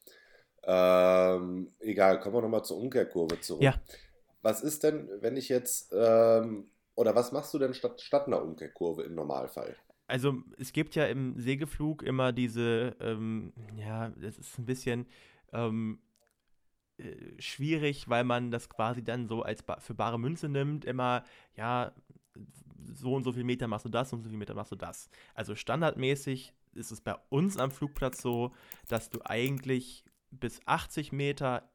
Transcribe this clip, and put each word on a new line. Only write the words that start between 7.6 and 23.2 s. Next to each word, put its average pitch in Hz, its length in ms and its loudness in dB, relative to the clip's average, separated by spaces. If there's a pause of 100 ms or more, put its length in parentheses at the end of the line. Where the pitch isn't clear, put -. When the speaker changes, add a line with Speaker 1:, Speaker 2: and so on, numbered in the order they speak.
Speaker 1:
statt, - 260 -4
statt - 260 2
einer 104 160 0
Umkehrkurve 80 600 -4
im 85 120 -8
Normalfall? 69 640 -6 (300)
Speaker 2:
Also, 131 280 0 (240)
es - 140 -10
gibt 151 220 -2
ja 151 120 4
im 127 320 -2
Segelflug 147 640 -2
immer 127 300 2
diese, 117 680 0
ähm, 110 520 -4 (240)
ja, 110 340 -6
das - 280 -12
ist - 200 -16
ein 120 80 -6
bisschen, 123 400 -2 (460)
ähm, 113 480 -2 (1000)
äh, - 420 -14
schwierig, 147 680 -2
weil 120 160 4
man 123 260 0
das 117 180 -4
quasi 120 340 -2
dann 117 240 -4
so 113 160 -2
als 107 200 -4
ba-, - 180 -8
für - 140 -10
bare 117 240 0
Münze 151 300 -2
nimmt, 143 360 -2
immer, 123 400 0 (320)
ja, 120 360 -2 (1000)
so 135 200 -2
und 135 100 0